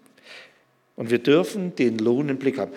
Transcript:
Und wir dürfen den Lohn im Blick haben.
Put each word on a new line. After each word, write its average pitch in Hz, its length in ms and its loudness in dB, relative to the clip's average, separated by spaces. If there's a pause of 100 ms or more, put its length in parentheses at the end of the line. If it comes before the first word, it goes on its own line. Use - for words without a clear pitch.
(960)
Und 117 140 -8
wir 120 80 4
dürfen 170 580 2
den 117 220 2
Lohn 123 320 0
im 135 80 -2
Blick 135 180 -2
haben. 98 200 -6